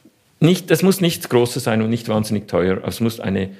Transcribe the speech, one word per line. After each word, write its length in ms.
Nicht, 300
das 120
muss 180
nichts 280
Großes 360
sein 180
und 80
nicht 180
wahnsinnig 400
teuer, 300
aber 100
es 120
muss 200
eine, 400